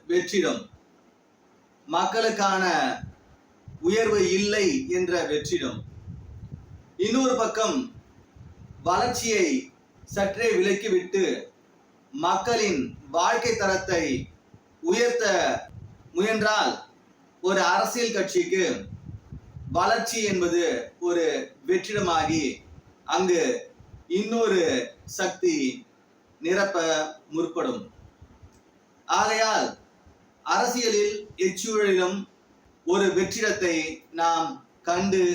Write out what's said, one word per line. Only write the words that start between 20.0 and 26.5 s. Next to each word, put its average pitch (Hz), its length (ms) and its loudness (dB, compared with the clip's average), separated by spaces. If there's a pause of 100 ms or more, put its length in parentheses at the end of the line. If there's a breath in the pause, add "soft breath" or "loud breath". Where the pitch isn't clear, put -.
என்பது 175 380 2 (380)
ஒரு 175 240 0 (420)
வெற்றிடமாகி 165 800 0 (720)
அங்கு 180 280 4 (640)
இன்னொரு 208 540 2 (500)
சக்தி 180 440 -2 (840)
நிரப்ப 185 380 0 (520)